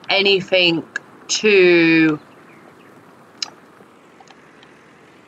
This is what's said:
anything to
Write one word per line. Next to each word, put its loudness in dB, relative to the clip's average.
anything -2
to 0